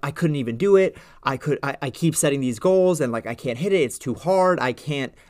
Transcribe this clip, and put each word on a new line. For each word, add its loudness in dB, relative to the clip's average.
I -4
couldn't -2
even -4
do 6
it. 2
I -2
could, -2
I, -4
I -4
keep 0
setting 0
these -4
goals, 4
and, -2
like, -6
I -6
can't -6
hit -2
it. 4
It's -2
too -6
hard. 2
I -2
can't, -6